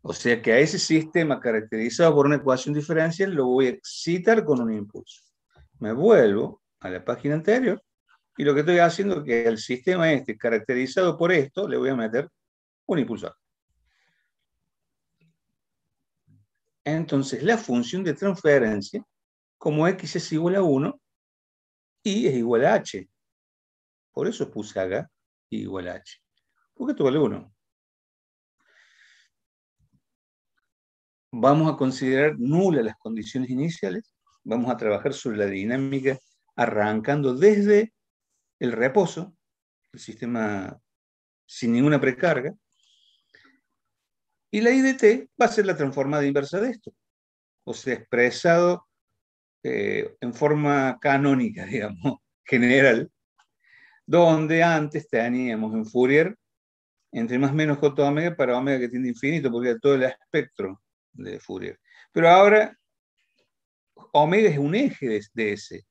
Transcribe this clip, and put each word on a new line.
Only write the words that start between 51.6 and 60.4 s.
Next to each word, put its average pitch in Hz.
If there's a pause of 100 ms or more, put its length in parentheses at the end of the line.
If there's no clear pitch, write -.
<laughs> -
digamos, 104 (260)
general, 127 (920)
donde 160
antes 151
teníamos 117
en 110
Fourier 143 (760)
entre 117
más 139
menos 151
j 143
omega 156
para 123
omega 135
que 123
tiende 123
a 120
infinito, 139
porque 120
era 113
todo 139
el 131
espectro 104 (300)